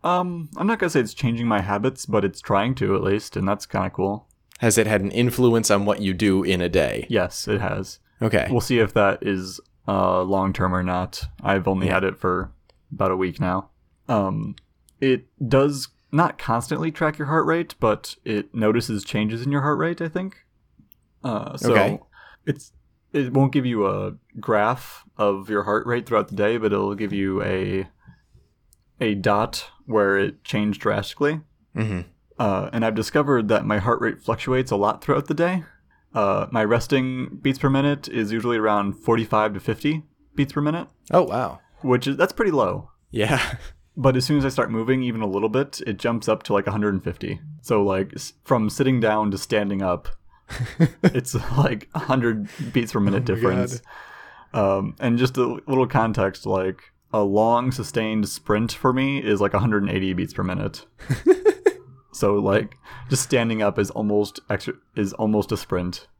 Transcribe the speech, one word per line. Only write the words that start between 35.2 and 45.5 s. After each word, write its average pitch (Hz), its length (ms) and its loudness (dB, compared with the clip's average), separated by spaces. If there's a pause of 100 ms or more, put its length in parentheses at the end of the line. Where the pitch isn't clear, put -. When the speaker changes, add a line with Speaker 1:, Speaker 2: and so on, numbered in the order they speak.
Speaker 1:
the - 60 -2
day. 170 300 0 (500)
Uh, 101 380 0
my 110 120 0
resting 127 800 0
beats 131 180 0
per 139 100 2
minute 143 380 0
is 110 240 -2
usually 113 260 0
around 104 360 2
forty-five 110 600 0
to 98 60 -8
fifty 147 440 -2 (320)
beats 139 180 0
per 151 80 -2
minute. 151 260 -2 (240)
Speaker 2:
Oh, 175 120 4
wow. 113 360 -4 (220)
Speaker 1:
Which 123 260 2
is, 139 100 -2
that's 175 160 2
pretty 208 180 0
low. 101 400 0 (200)
Speaker 2:
Yeah. 110 500 0
<laughs> - 60 -16 (300)
Speaker 1:
But 131 180 4
as 127 80 2
soon 147 140 2
as 139 80 2
I 135 40 0
start 127 220 0
moving 120 320 0
even 117 180 -2
a 107 60 -2
little 101 220 0
bit, 131 360 -2